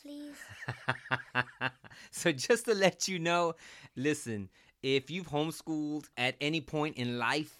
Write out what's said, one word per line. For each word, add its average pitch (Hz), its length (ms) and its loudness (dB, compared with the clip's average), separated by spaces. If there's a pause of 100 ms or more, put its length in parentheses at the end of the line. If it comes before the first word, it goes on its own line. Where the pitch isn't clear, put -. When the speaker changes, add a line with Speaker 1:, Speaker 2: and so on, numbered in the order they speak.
Speaker 1:
please?" 294 360 -12
Speaker 2:
<laughs> - 1300 -4 (400)
So - 220 2
just 220 320 2
to 226 100 2
let 190 340 4
you 185 100 -2
know, 170 360 4 (420)
listen, 120 520 0 (340)
if 135 280 0
you've 170 180 -6
homeschooled 151 800 -2 (100)
at 127 240 0
any 151 200 0
point 151 360 -2
in 120 220 -2
life, 135 420 -2